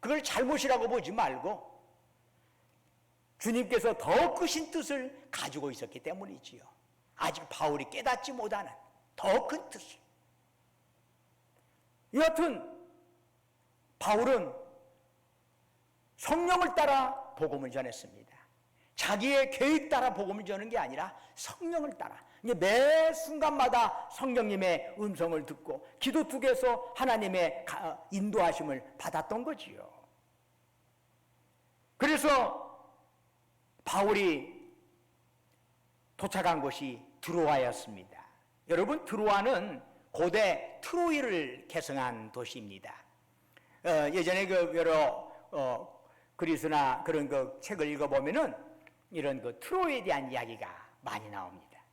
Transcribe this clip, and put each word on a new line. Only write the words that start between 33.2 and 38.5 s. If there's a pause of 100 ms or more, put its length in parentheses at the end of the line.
바울이 (1500)
도착한
곳이 (160)
드로아였습니다. (460)